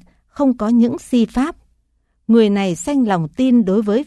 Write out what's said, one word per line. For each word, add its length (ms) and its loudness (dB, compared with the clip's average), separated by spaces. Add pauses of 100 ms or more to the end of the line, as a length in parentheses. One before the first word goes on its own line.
(260)
không 300 -2
có 120 -4
những 300 2
si 260 -2
pháp, 320 -6 (720)
người 240 4
này 260 -2
sanh 320 -2
lòng 200 -2
tin 360 0
đối 180 0
với 240 -2